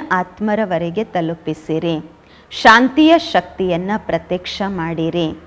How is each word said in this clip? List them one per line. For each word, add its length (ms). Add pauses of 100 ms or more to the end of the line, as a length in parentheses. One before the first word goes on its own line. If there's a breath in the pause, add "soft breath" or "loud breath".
(120)
ಆತ್ಮರವರೆಗೆ 920
ತಲುಪಿಸಿರಿ. 1040 (400 soft breath)
ಶಾಂತಿಯ 680
ಶಕ್ತಿಯನ್ನ 800
ಪ್ರತ್ಯಕ್ಷ 680
ಮಾಡಿರಿ. 800